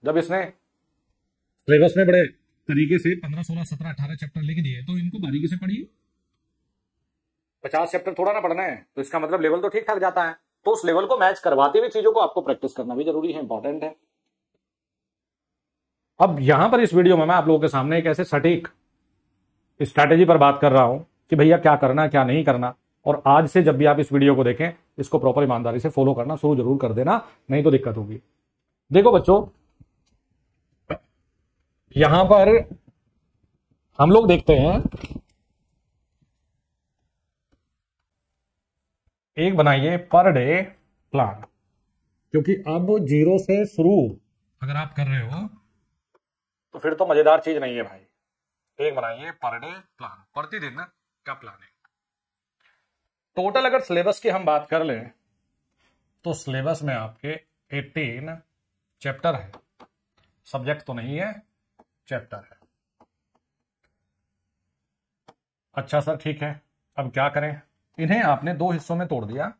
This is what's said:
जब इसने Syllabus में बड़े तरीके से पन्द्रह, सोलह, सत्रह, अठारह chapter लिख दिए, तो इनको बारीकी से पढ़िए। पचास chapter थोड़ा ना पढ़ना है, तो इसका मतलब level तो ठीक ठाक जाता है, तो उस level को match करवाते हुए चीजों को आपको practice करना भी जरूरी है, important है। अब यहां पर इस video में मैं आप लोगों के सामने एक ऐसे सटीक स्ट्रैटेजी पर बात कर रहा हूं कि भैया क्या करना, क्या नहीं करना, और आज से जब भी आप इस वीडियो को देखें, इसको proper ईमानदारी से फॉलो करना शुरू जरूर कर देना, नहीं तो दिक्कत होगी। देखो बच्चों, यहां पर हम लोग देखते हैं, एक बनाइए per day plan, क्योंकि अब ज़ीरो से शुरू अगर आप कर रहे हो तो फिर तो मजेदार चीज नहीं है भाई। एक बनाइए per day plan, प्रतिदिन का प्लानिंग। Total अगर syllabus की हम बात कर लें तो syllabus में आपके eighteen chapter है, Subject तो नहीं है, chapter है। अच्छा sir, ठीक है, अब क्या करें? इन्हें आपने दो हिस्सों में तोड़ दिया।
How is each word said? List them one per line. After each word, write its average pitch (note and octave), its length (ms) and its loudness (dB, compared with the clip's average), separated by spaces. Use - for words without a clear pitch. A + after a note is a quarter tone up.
जब D3+ 120 0
इसने E3+ 260 -2
Syllabus - 1500 -4
में F#3+ 100 4
बड़े F3+ 160 4
तरीके D3+ 300 0
से F3 160 -2
पन्द्रह, E3 280 -12
सोलह, E3 200 -10
सत्रह, D#3+ 260 -12
अठारह C#3+ 260 -10
chapter D#3 260 -12
लिख D#3 160 -6
दिए, B2+ 260 -6
तो F3+ 140 -8
इनको F3 220 -8
बारीकी D3+ 280 -6
से F3 100 -6
पढ़िए। G3+ 320 -8
पचास D#3+ 280 -4
chapter F3+ 220 -6
थोड़ा F#3 200 -2
ना G#3+ 60 -4
पढ़ना E3+ 240 -4
है, D#3+ 120 -6
तो C#3 60 -8
इसका D3 180 -6
मतलब D#3+ 220 -4
level D#3+ 200 0
तो G3 80 -4
ठीक A3 180 -6
ठाक G#3+ 120 -2
जाता F3+ 240 -2
है, E3 120 -6
तो G#3 60 2
उस G#3+ 140 -2
level F3 200 0
को B3 120 -2
match F#3+ 220 2
करवाते C#3+ 400 2
हुए A#3 100 -2
चीजों G#3+ 240 0
को A3+ 60 2
आपको F#3 220 0
practice C3+ 320 -6
करना B2 220 -8
भी C#3 80 -4
जरूरी D#3 300 -4
है, D3+ 80 -8
important C3 420 -8
है। D#3 120 -10
अब E3+ 220 2
यहां D3 280 4
पर B3 120 4
इस F#3+ 120 0
video F3+ 240 6
में D#3 80 2
मैं F3 100 2
आप D#3 120 2
लोगों D#3 120 4
के D#3 80 0
सामने C#3 320 -2
एक E3 60 -4
ऐसे D#3+ 200 -2
सटीक E3 420 0
स्ट्रैटेजी D3+ 460 4
पर E3 120 6
बात C#3 240 4
कर D3 100 4
रहा C3 120 6
हूं B2 160 0
कि - 360 -6
भैया D#3 220 6
क्या D#3 180 4
करना, D3 320 0
क्या C#3 160 2
नहीं C#3 220 0
करना, B2 280 -2
और D3 220 -2
आज D3 220 6
से F#3 140 4
जब D3+ 140 4
भी D3 80 4
आप D3 140 4
इस D3 140 -2
वीडियो C#3 220 4
को C3 80 0
देखें, C3+ 280 -2
इसको C#3+ 200 -2
proper C3 240 2
ईमानदारी A#2+ 360 -2
से D#3 100 -4
फॉलो C#3 240 0
करना B2 220 -6
शुरू D3 200 0
जरूर B2+ 260 0
कर A#2 120 -2
देना, C#3+ 220 0
नहीं C#3+ 120 0
तो D3+ 80 6
दिक्कत B2 260 0
होगी। G#2+ 220 -10
देखो G3 200 8
बच्चों, F#3 240 4
यहां D3+ 300 6
पर G3+ 260 8
हम D3+ 120 6
लोग A3 160 8
देखते E3+ 260 4
हैं, D3+ 240 4
एक F3+ 200 0
बनाइए D3 400 2
per F3 160 8
day D3 320 0
plan, G#2+ 300 -2
क्योंकि D#3 220 0
अब F3+ 260 0
ज़ीरो D3+ 320 2
से G3 260 0
शुरू F#3+ 320 2
अगर C#3 140 -8
आप D3+ 220 -8
कर C#3+ 100 -4
रहे C3 140 -4
हो D3+ 260 -10
तो C#3+ 40 -16
फिर D#3 140 -4
तो F#3 140 0
मजेदार D#3 340 4
चीज D#3+ 160 -4
नहीं B2+ 180 -6
है A#2 80 -6
भाई। F#2+ 160 -16
एक C#3+ 160 -4
बनाइए B2 360 -8
per A#2 160 -6
day F#3 160 -16
plan, C3 200 -20
प्रतिदिन D3+ 500 -12
का C#3 80 -12
प्लानिंग। - 360 -20
Total G3+ 280 -2
अगर B3+ 160 0
syllabus F3+ 380 -2
की A#3 100 -2
हम F#3+ 160 -4
बात D3+ 240 -2
कर D#3+ 140 -2
लें A#2 280 -8
तो E3 80 -6
syllabus C3+ 500 -6
में C#3 100 -6
आपके A2+ 360 -12
eighteen C#3+ 640 -10
chapter D3 340 -4
है, F#2+ 160 -14
Subject C#3 380 -8
तो C3 80 -12
नहीं A#2+ 240 -10
है, G3 140 -8
chapter A2+ 300 -12
है। - 200 -20
अच्छा C#3+ 240 -4
sir, D3+ 180 -6
ठीक D3+ 260 -10
है, D3 180 -12
अब B2+ 140 -8
क्या C#3 180 -2
करें? D3 320 -6
इन्हें F3+ 260 -2
आपने D3+ 300 -2
दो E3+ 180 -4
हिस्सों E3+ 240 -6
में F3 120 -6
तोड़ B2+ 180 -8
दिया। C#3 340 -10